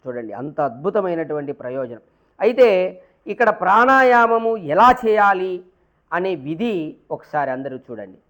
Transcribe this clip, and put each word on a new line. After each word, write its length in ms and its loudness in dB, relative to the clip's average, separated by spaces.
చూడండి, 300 -10
అంత 160 -10
అద్భుతమైనటువంటి 920 -6
ప్రయోజనం. 420 -10
అయితే 300 4
ఇక్కడ 160 2
ప్రాణాయామము 920 4
ఎలా 160 6
చేయాలి 500 2
అనే 220 -2
విధి 280 -4
ఒకసారి 400 -6
అందరూ 200 -10
చూడండి. 300 -14